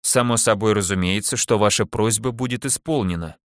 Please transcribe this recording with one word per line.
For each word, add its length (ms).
Само 360
собой 340
разумеется, 640
что 220
ваша 260
просьба 460
будет 340
исполнена. 800